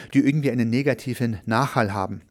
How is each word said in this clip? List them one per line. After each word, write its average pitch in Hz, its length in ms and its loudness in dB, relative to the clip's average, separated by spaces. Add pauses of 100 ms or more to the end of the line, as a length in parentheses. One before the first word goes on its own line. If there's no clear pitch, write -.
(160)
die 139 100 6
irgendwie 143 240 2
einen 117 220 0
negativen 120 760 -2
Nachhall 113 480 0
haben. 95 380 -6